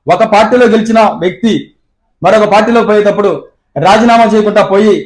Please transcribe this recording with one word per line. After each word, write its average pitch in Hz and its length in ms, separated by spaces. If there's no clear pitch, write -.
ఒక 220 100
పార్టీలో 226 500
గెలిచిన 220 260
వ్యక్తి 185 300
మరొక 208 300
పార్టీలో 226 360
పోయేటప్పుడు 208 420
రాజీనామా 233 480
చేయకుండా 208 300
పోయి 208 220